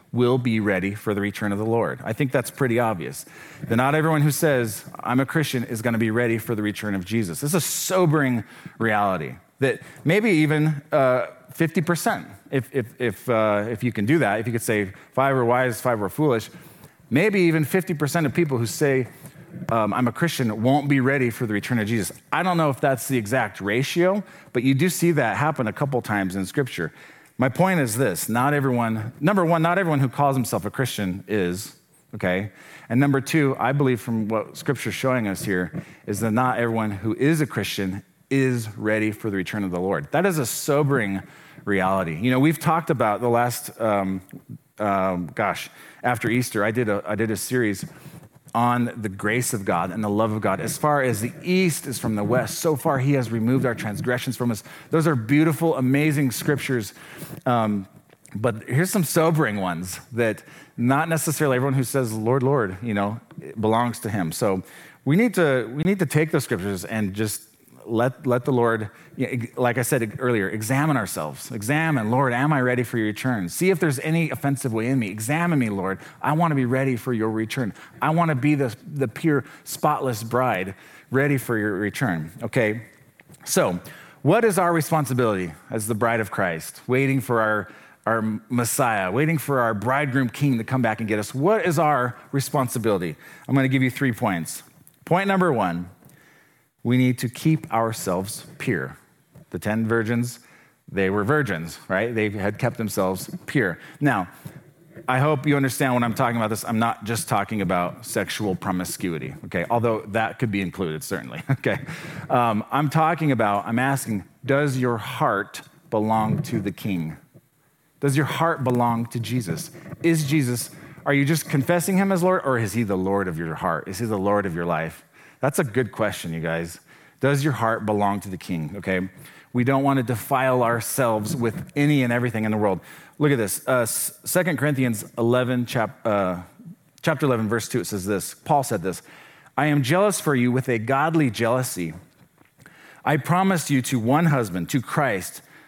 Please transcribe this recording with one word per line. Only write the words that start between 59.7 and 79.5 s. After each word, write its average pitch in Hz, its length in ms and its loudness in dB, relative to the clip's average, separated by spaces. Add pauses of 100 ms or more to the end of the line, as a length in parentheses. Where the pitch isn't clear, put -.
that 113 280 0 (360)
not 135 320 2
necessarily 151 480 2
everyone 135 160 2
who 135 100 2
says, 120 300 -2
"Lord, 117 300 2
Lord," 120 380 0
you 117 120 -4
know, 101 260 -2 (400)
belongs 113 400 0
to - 100 -6
him. 90 220 -2
So 95 320 0 (400)
we 143 140 2
need 233 160 4
to, 131 420 2
we 151 80 -4
need 190 160 2
to 180 60 2
take 151 260 -2
those 143 140 0
scriptures 98 400 -4
and 107 280 -2
just 107 280 -4 (460)
let, 117 380 0
let 123 200 0
the 147 60 2
Lord, 113 380 2 (260)
y-, 120 320 -4 (100)
like 123 200 2
I 127 60 0
said 113 340 0
earlier, 113 320 0
examine 135 480 0
ourselves. 80 540 -6
Examine, 131 580 0
"Lord, 127 240 2
am 135 180 2
I 143 100 2
ready 123 200 2
for 120 160 -4
your 110 80 2
return? 107 420 -2
See 175 220 0
if 180 100 2
there's 143 200 2
any 160 320 0
offensive 131 420 -2
way 113 140 0
in 135 100 2
me. 110 120 0
Examine 147 500 0
me, 117 100 2
Lord. 95 300 -2 (200)
I 143 140 0
wanna 160 220 2
be 135 100 2
ready 131 300 0
for 123 180 -4
your 110 160 0
return. 110 460 -4 (260)
I 135 80 2
wanna 165 240 2
be 143 220 4
the, 131 200 -2 (160)
the 135 160 -2
pure, 143 360 0 (220)